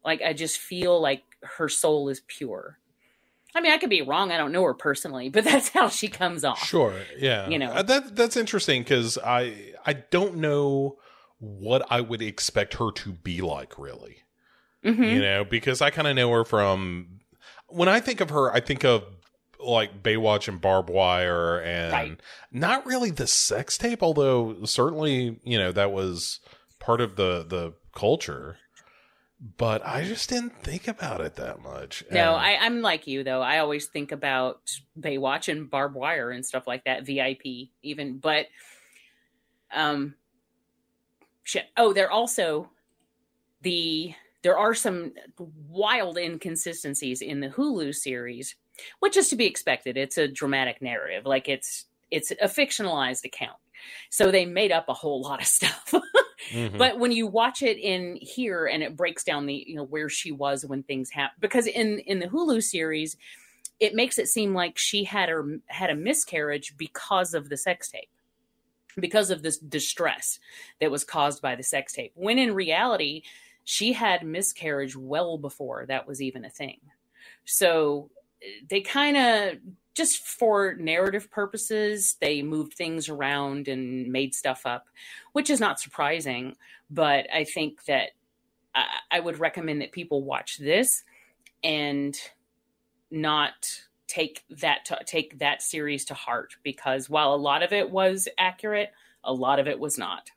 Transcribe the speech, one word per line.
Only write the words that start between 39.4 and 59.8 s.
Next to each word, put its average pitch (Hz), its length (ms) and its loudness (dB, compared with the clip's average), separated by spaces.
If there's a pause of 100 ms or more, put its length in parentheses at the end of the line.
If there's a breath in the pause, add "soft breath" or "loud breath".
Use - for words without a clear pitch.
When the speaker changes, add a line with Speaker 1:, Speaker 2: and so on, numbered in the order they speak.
Speaker 1:
um, 147 440 0 (1300)
shit. - 220 -4 (120)
Oh, 220 160 6
they're 190 180 4
also 185 580 0 (920)
the, 165 520 -2 (280 loud breath)
there 175 160 6
are 208 160 4
some 180 400 -4 (560)
wild 196 480 0
inconsistencies 165 1040 -6
in 143 180 -6
the 139 100 -6
Hulu 190 440 -2
series, 123 640 -8 (440 loud breath)
which 392 180 4
is 349 120 6
to 277 60 2
be 220 100 4
expected. 127 520 -2
It's 135 200 -2
a 151 100 4
dramatic 135 540 -2
narrative. 127 440 -6
Like, 135 240 0
it's, - 360 -6 (240)
it's 156 220 -4
a - 160 0
fictionalized 170 800 -2
account. - 320 -12 (520 loud breath)
So 196 220 4
they 185 140 6
made 185 260 0
up 165 180 2
a 127 40 -2
whole 139 280 -4
lot - 200 -6
of - 60 0
stuff. - 520 2
<laughs> - 40 0 (500 loud breath)
Speaker 2:
Mm-hmm. 113 240 -2
Speaker 1:
But 240 220 4
when 240 120 2
you 226 160 0
watch 233 340 0
it 226 160 2
in 180 380 -4
here 190 520 -4
and 156 140 -2
it 156 140 -6
breaks 170 280 -2
down 143 240 -2
the, 139 200 -6
you 160 80 -12
know, 147 80 -6